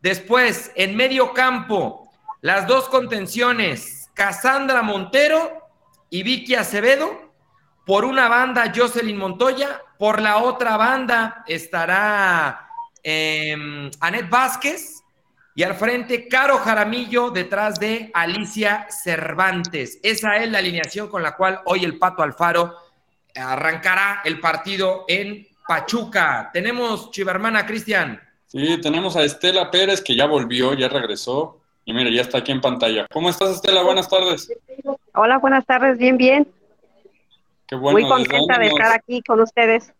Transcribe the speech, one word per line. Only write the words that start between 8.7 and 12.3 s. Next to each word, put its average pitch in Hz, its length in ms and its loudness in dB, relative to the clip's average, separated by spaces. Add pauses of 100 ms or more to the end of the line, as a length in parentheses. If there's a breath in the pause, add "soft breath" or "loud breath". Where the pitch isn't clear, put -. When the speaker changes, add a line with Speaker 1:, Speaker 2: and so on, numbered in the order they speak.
Speaker 1:
Jocelyn 233 440 0
Montoya. 254 640 -2 (160)
Por 214 240 2
la 214 160 2
otra 233 400 0
banda 233 720 0
estará, 175 1200 0 (360)